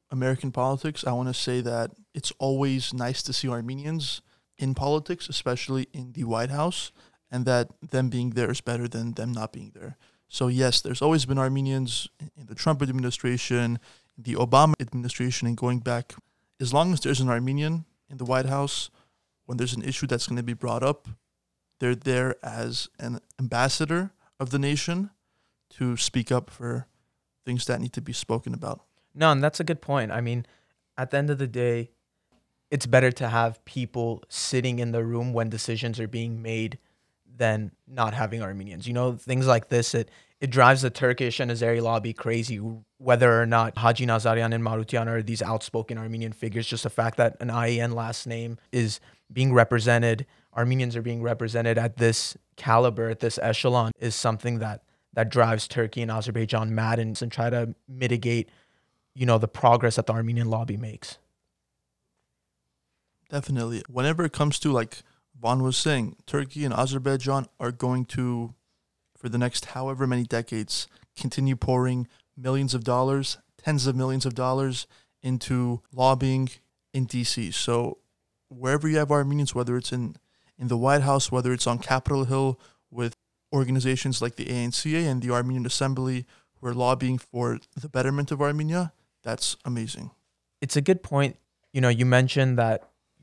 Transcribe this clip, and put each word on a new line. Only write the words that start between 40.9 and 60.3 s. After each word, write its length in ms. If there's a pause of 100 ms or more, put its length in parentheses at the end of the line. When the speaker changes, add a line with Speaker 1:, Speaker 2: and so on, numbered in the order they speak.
Speaker 2:
and 120
Azeri 320
lobby 300
crazy, 460 (380)
whether 420
or 60
not 320
Haji 300
Nazarian 480
and 80
Marutian 440
are 140
these 220
outspoken 560
Armenian 340
figures. 320
Just 160
the 80
fact 280
that 220
an 120
I 160
A 140
N 100
last 340
name 320 (140)
is 280 (320)
being 220
represented, 720 (320)
Armenians 380
are 80
being 180
represented 560
at 200
this 380 (200)
caliber, 520
at 120
this 180
echelon, 640
is 160
something 420
that, 240 (320)
that 160
drives 380
Turkey 340
and 80
Azerbaijan 640
mad 240
and, 240
and 100
try 200
to 240 (120)
mitigate, 640 (640)
you 140
know, 100
the 100
progress 500
that 100
the 60
Armenian 360